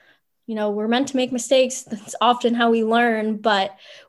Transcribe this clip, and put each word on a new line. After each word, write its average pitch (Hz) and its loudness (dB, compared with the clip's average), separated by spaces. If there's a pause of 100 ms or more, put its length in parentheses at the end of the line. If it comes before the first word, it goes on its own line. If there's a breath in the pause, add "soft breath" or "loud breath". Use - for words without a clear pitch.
(480 soft breath)
you 226 -6
know, 214 -2
we're 214 -4
meant 262 0
to - -10
make 254 -2
mistakes. 254 0
That's - -12
often 233 2
how 233 2
we 226 2
learn. 220 0
But 196 0 (320 loud breath)